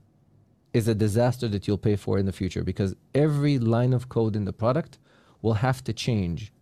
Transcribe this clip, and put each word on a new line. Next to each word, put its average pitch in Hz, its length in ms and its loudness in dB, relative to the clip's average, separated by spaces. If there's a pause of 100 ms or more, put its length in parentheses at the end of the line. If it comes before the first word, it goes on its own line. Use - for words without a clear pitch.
(720)
is 113 160 2
a 113 60 2
disaster 113 540 2
that 101 180 -4
you'll 101 120 0
pay 104 180 2
for 101 220 -2
in 98 80 0
the 95 60 -2
future, - 300 -4
because 92 320 -2 (200)
every 147 440 2
line 117 360 2
of 127 160 -4
code 110 260 0
in 104 80 -2
the 90 80 -4
product 131 460 -2 (420)
will 110 140 2
have 127 280 0
to 113 100 -6
change 101 680 -2